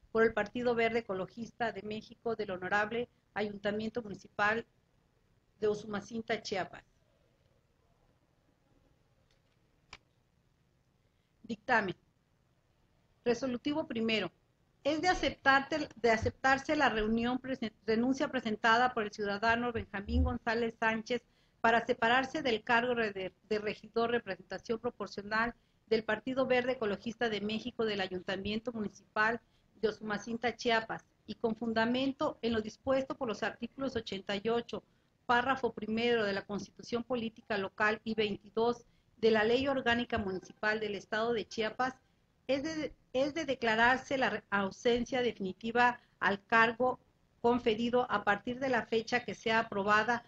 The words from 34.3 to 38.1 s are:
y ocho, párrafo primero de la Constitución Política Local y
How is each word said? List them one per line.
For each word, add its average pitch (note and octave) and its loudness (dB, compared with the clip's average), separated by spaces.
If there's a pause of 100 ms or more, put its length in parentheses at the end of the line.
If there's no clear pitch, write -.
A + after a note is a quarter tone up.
y G3+ -4
ocho, A#3 -2 (440)
párrafo B3 2
primero A3+ 0
de G3+ 0
la G3 -2
Constitución G3+ -6
Política A3+ -4
Local G#3+ 0
y A3 -4